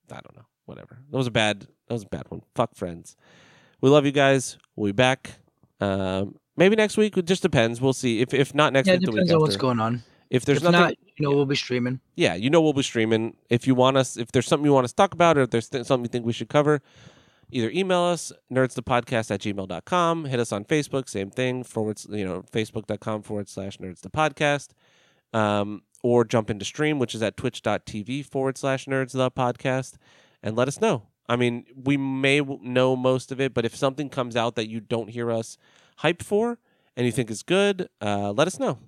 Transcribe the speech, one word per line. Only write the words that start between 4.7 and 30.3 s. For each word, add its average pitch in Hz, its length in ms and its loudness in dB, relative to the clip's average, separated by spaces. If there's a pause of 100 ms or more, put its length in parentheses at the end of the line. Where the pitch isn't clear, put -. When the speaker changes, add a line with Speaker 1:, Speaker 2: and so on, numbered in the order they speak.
Speaker 1:
We'll 104 160 -2
be - 20 -4
back. 127 460 0 (420)
Um, 95 560 -2 (180)
maybe 190 220 6
next 214 220 2
week. 214 180 2
It 180 80 0
just 185 160 0
depends. 120 400 0
We'll 131 140 2
see. 113 260 0
If, 127 140 -2
if 131 200 0
not 147 200 2
next 135 140 4
Speaker 2:
Yeah, 185 80 6
Speaker 1:
week, 180 80 0
Speaker 2:
it - 20 0
Speaker 1:
the 170 60 -2
week - 80 0
Speaker 2:
depends 175 120 2
on 165 80 4
what's 151 140 2
Speaker 1:
after. 98 80 -6
Speaker 2:
going 123 180 0
on. 113 220 -2 (260)
Speaker 1:
If 127 160 -2
there's 143 140 2
Speaker 2:
If 147 60 -2
Speaker 1:
nothing 175 160 6
Speaker 2:
not, 170 140 4 (220)
you 151 80 -2
know, 143 60 0
Speaker 1:
Yeah. 143 60 2
Speaker 2:
we'll 143 100 2
be 139 80 0
streaming. 123 460 -4 (160)
Speaker 1:
Yeah, 127 180 2
you 107 160 -2
know 165 100 6
we'll 156 120 4
be 135 100 0
streaming. 110 540 0 (120)
If 120 200 0
you 131 80 4
want 127 200 6
us, 131 200 0
if 113 160 -10
there's 127 160 2
something 151 180 2
you 143 60 6
want 135 100 6
us 123 80 -2
to - 60 -12
talk 196 180 2
about, 165 240 4
or 139 40 4
if 123 80 0
there's 117 180 -2
th-, - 180 -6
something 127 180 0
you 117 40 -4
think 120 180 -4
we 120 60 0
should 113 160 -6
cover, 147 340 2 (680)
either 117 200 -2
email 185 300 0
us, 175 320 -2 (200)
nerds 127 220 2
the 123 80 -6
podcast 120 480 -2
at 101 100 -2
gmail 98 280 -6
dot 85 160 -8
com. 165 400 0
Hit 131 160 -2
us 117 120 -2
on 104 120 -6
Facebook, 143 440 -2
same 98 220 -6
thing, 127 320 -4
forward 107 360 -6
s-, - 120 -16
you 104 140 -6
know, 92 180 -6 (100)
facebook 110 340 -6
dot 104 140 -6
com 107 220 -6
forward 104 260 -8
slash 98 300 -12
nerds 90 220 -14
the - 100 -16
podcast. 147 600 -2 (640)
Um, 104 500 0 (200)
or 120 220 4
jump 110 260 0
into 101 140 -6
stream, 151 340 -2
which 123 160 -2
is 110 80 -4
at 101 140 -2
twitch - 260 -6
dot 104 240 -2
T 107 160 -10
V 131 200 -8
forward 135 360 -4
slash 135 280 -4
nerds 135 260 -4
the 131 180 0
podcast, 131 640 -2 (480)